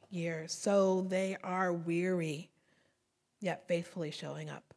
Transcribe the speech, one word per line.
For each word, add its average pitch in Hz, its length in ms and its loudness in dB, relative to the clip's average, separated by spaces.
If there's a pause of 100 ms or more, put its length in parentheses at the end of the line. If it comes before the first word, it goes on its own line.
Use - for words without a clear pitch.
years." 165 440 -4
So 190 500 4
they 190 400 0
are 185 300 2
weary, 170 800 0 (920)
yet 175 260 -2
faithfully 170 460 -2
showing 151 360 -8
up - 280 -14